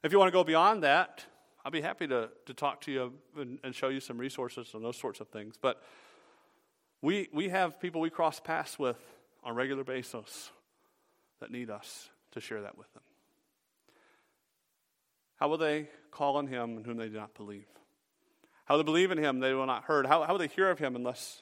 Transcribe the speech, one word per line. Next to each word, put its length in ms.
If 100
you 60
want 120
to 40
go 100
beyond 400
that, 420
I'll 60
be 100
happy 260
to, 220
to 80
talk 280
to 100
you 220
and, 280
and 100
show 140
you 120
some 200
resources 560
and 100
those 120
sorts 220
of 100
things. 300
But 220
we, 320
we 160
have 300
people 220
we 100
cross 280
paths 380
with 220
on 100
a 20
regular 280
basis 680
that 100
need 220
us 380
to 60
share 220
that 160
with 160
them. 80
How 120
will 80
they 320
call 260
on 80
him 320
in 60
whom 140
they 120
do 80
not 160
believe? 320
How 100
will 80
they 20
believe 240
in 80
him 220
they 160
will 100
not 200
heard? 200
How, 160
how 120
will 60
they 80
hear 220
of 80
him 180
unless 460